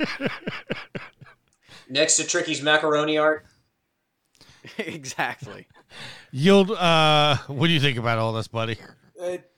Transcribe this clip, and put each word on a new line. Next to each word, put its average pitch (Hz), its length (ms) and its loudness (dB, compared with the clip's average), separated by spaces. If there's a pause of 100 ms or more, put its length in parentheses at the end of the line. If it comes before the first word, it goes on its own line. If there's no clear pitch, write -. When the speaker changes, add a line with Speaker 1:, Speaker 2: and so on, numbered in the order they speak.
(1900)
Speaker 1:
Next 147 280 2
to 156 100 0
Tricky's 156 360 -4
macaroni 151 560 2
art. 151 320 0
Speaker 2:
<laughs> - 40 -20 (1200)
Exactly. 131 920 -8 (640)
Speaker 3:
Yield, 190 420 4
uh, 156 640 4 (100)
what 143 220 0
do 170 40 4
you 156 80 2
think 135 160 0
about 117 220 0
all 113 160 0
this, 110 140 -6
buddy? 113 280 -4 (400)
Speaker 4:
It, 180 420 -10